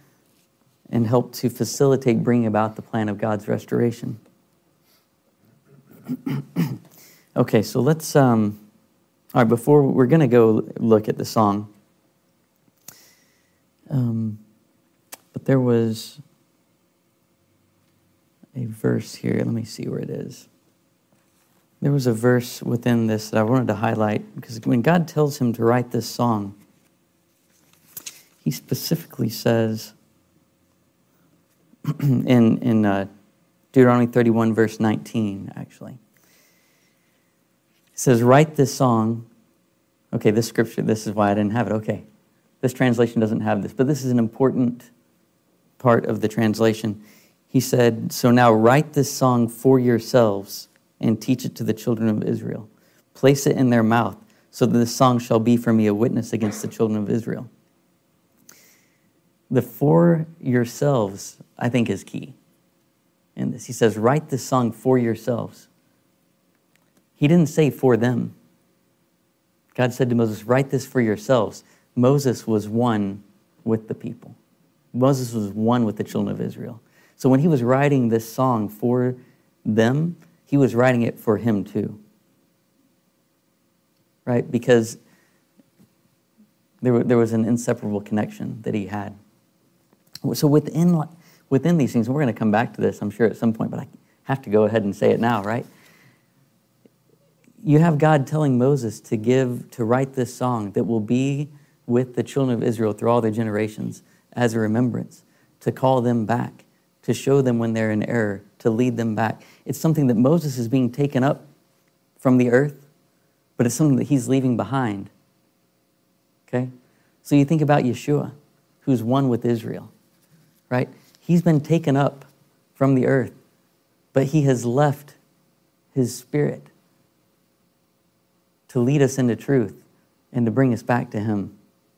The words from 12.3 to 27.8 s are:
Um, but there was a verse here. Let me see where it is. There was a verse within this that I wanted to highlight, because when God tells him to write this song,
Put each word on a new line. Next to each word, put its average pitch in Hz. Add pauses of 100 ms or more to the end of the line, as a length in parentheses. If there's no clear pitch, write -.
Um, 113 (920)
but -
there 135
was 117 (2250)
a 127
verse 113
here. 117
Let -
me 117
see -
where -
it -
is. - (1300)
There 143
was 135
a 120
verse 120
within 117
this 107
that 110
I 110
wanted 120
to 104
highlight, 107
because 117
when 127
God 165
tells 147
him 117
to 113
write 120
this 113
song, 107 (1900)